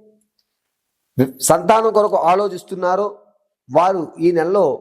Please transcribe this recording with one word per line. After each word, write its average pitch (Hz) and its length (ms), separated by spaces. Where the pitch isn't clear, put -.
సంతానం 202 520
కొరకు 208 220
ఆలోచిస్తున్నారో 185 1040
వారు 175 440
ఈ 170 120
నెలలో 165 500